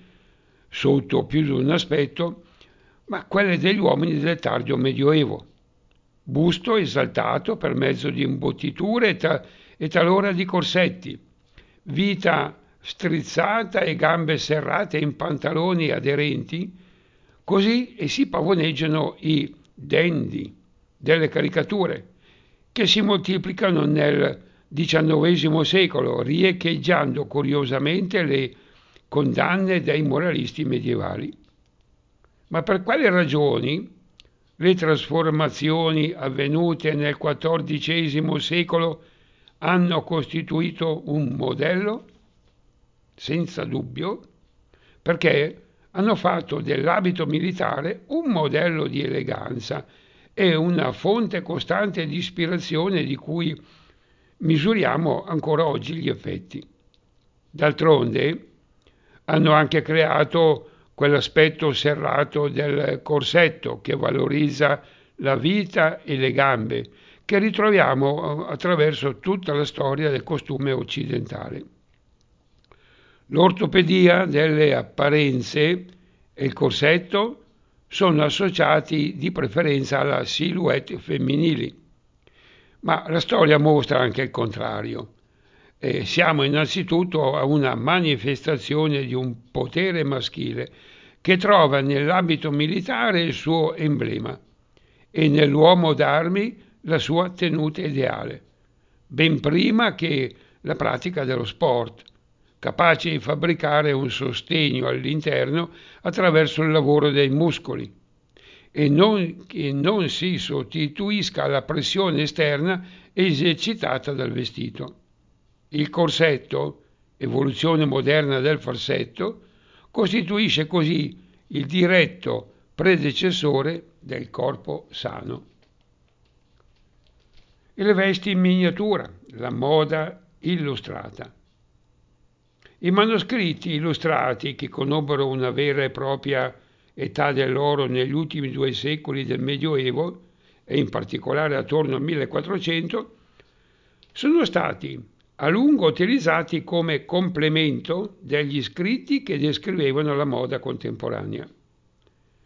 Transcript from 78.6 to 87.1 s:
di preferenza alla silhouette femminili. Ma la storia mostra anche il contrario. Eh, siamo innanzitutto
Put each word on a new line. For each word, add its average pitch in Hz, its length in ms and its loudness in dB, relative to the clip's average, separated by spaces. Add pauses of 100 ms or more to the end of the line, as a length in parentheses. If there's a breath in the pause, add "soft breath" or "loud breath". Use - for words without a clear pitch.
di 170 160 -4
preferenza 139 680 0
alla 135 240 0
silhouette 170 760 -2
femminili. 143 760 0 (1080 soft breath)
Ma - 280 0
la 160 120 0
storia 151 380 4
mostra 147 400 4
anche 127 220 0
il 123 100 -4
contrario. 113 840 -6 (640 soft breath)
Eh, 123 260 -4
siamo 160 380 2
innanzitutto 156 920 0